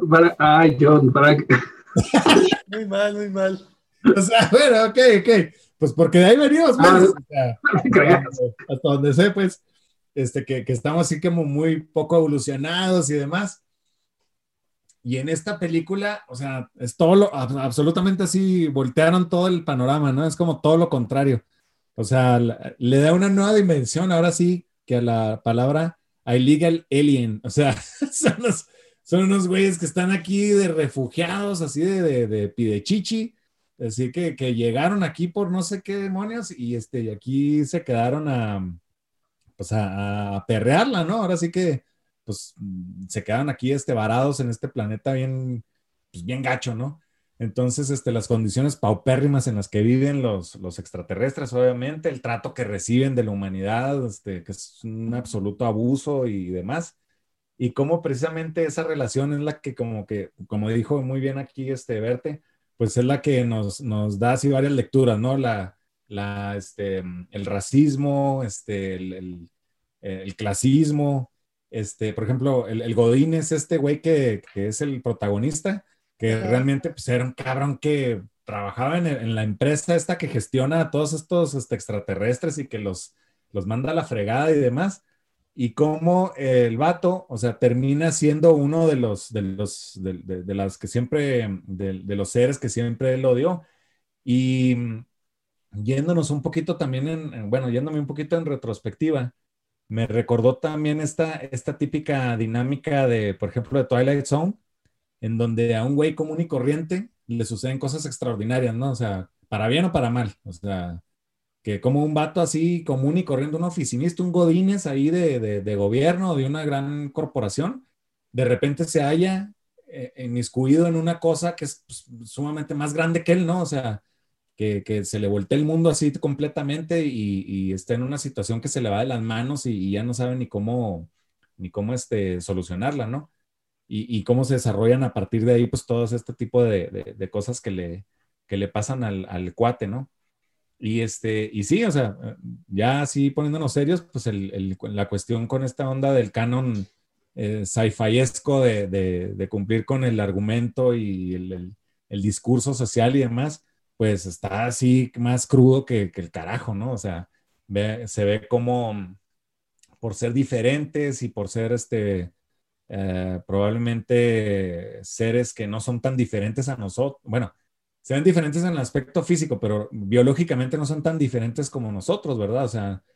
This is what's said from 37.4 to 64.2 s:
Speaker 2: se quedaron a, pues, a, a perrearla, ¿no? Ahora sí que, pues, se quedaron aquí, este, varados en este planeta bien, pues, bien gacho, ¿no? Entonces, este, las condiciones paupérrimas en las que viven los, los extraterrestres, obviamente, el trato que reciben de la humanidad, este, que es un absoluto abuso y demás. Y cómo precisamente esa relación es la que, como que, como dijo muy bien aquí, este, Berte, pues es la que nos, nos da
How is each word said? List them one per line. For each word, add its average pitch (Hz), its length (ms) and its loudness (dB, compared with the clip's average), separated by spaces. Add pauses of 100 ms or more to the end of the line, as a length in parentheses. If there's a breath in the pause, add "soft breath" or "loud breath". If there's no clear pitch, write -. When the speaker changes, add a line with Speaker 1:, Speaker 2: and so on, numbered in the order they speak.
Speaker 2:
se 170 180 -4
quedaron 127 420 0
a, 104 480 -2 (840)
pues, 92 160 -10
a, 101 640 -2
a 98 100 -8
perrearla, 156 580 2
¿no? 190 140 -2
Ahora 185 180 0
sí 165 140 -2
que, 170 340 -2 (400)
pues, - 300 -12 (540)
se 101 140 -6
quedaron 131 280 -2
aquí, 127 220 -2
este, 139 200 -2
varados 123 480 0
en 123 80 -2
este 113 200 -6
planeta 110 440 -4
bien, 131 500 -4 (480)
pues, 87 140 -14
bien 127 180 -6
gacho, 127 320 -4
¿no? 135 260 -8 (380)
Entonces, 123 520 -2
este, 131 220 -2
las 113 160 -4
condiciones 113 480 0
paupérrimas 131 720 2
en 113 100 -2
las 101 120 -4
que 107 140 0
viven 135 400 2
los, 101 340 -4
los 90 220 -12
extraterrestres, 110 720 -6
obviamente, 127 560 0
el 139 140 -8
trato 117 320 -6
que 123 100 -4
reciben 117 500 0
de 120 100 2
la 107 60 -4
humanidad, 104 760 -4
este, 98 360 -10
que 98 100 -14
es - 320 -18
un 113 300 -8
absoluto 107 520 -4
abuso 127 600 0
y 98 220 -4
demás. 98 480 -6 (640)
Y 123 140 -2
cómo 160 300 0
precisamente 160 640 -4
esa 156 200 -4
relación 143 500 -2
es 143 60 -4
la 151 200 -6
que, 131 140 -10
como 113 320 -6
que, 101 240 -6 (160)
como 107 240 -2
dijo 117 320 0
muy 131 180 -4
bien 135 180 -4
aquí, 135 320 -10
este, 123 300 -6
Berte, 123 420 -6 (340)
pues 110 220 0
es 123 80 4
la 135 160 0
que 131 220 2
nos, 110 360 -4
nos 107 380 -2
da 117 160 2